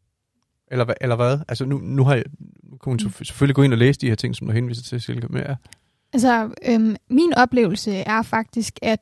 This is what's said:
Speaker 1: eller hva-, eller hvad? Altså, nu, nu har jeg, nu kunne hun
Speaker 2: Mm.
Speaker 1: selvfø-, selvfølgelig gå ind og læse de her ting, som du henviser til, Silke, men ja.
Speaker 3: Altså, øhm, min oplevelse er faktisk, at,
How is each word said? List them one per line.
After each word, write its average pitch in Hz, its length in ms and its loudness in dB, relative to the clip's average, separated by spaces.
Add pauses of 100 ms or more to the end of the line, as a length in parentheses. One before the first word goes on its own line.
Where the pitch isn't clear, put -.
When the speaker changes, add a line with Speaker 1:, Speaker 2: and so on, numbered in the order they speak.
(720)
Speaker 1:
eller 123 140 0
hva-, 120 160 -2
eller 123 140 0
hvad? 123 320 0
Altså, 127 180 -6
nu, 139 120 -2
nu 131 260 0
har 139 120 4
jeg, 113 80 0 (480)
nu 135 60 -20
kunne 135 140 -8
hun - 20 -2
Speaker 2:
Mm. 113 60 -2
Speaker 1:
selvfø-, 104 240 -6
selvfølgelig 139 320 2
gå 135 80 6
ind 135 100 6
og 113 60 4
læse 135 200 4
de - 80 -4
her 110 80 0
ting, 120 200 -4
som - 120 -8
du 110 60 -2
henviser 120 300 -4
til, 120 180 -8
Silke, 117 280 -8
men 131 140 -6
ja. 139 120 -6 (580)
Speaker 3:
Altså, 233 360 2 (160)
øhm, 220 300 2 (140)
min 320 240 4
oplevelse 220 600 2
er 214 260 -2
faktisk, 226 600 -6
at, 220 200 0